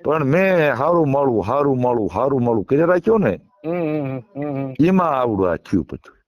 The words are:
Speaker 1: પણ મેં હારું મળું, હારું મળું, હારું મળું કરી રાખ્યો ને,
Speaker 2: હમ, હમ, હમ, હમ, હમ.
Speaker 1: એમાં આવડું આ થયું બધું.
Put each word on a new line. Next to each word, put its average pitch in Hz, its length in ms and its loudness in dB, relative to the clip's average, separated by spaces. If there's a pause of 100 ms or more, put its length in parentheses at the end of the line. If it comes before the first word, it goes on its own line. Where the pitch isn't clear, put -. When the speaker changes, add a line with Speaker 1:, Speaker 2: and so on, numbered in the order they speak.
Speaker 1:
પણ 151 200 0
મેં 165 500 2
હારું 156 360 2
મળું, 131 360 0
હારું 135 340 0
મળું, 117 340 0
હારું 127 300 0
મળું 113 200 0
કરી 139 180 0
રાખ્યો 180 360 2
ને, 117 220 0 (260)
Speaker 2:
હમ, 160 60 -4
હમ, 156 360 -4
હમ, 131 140 -8 (140)
હમ, 143 180 -6
હમ. 135 340 -2
Speaker 1:
એમાં 180 260 2
આવડું 107 380 0
આ 80 40 0
થયું 82 280 -2
બધું. - 320 -14 (120)